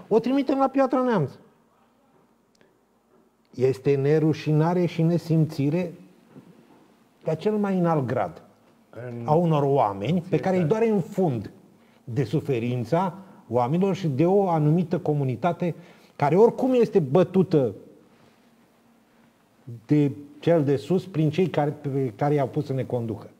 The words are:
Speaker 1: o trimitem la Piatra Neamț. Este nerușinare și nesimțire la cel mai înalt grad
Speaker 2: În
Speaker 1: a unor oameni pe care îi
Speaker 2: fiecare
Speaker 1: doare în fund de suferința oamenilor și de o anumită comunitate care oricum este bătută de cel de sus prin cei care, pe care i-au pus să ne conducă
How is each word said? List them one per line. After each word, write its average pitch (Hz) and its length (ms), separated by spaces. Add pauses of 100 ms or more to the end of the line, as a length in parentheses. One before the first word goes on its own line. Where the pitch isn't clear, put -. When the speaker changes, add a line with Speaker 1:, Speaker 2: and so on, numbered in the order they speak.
Speaker 1:
o 214 120
trimitem 269 380
la 269 100
Piatra 262 340
Neamț. 214 300 (2250)
Este 131 400
nerușinare 156 880
și 160 160
nesimțire 160 920 (1300)
la 160 100
cel 202 200
mai 196 240
înalt 165 280
grad 104 360 (480)
Speaker 2:
În 117 380
Speaker 1:
a 151 60
unor 160 300
oameni 135 640
pe 156 100
care 185 180
îi 180 60
Speaker 2:
fiecare - 0
Speaker 1:
doare 220 240
în 208 120
fund 135 520 (520)
de 127 200
suferința 127 920 (360)
oamenilor 156 460
și 180 120
de 139 180
o 190 240
anumită 160 500
comunitate 151 760 (400)
care 143 200
oricum 233 380
este 220 260
bătută 156 720 (2000)
de 147 260 (280)
cel 165 240
de 139 120
sus 175 300
prin 156 240
cei 180 180
care, 147 240
pe 135 440
care 147 180
i-au 139 140
pus 147 180
să 135 80
ne 127 100
conducă 117 460 (100)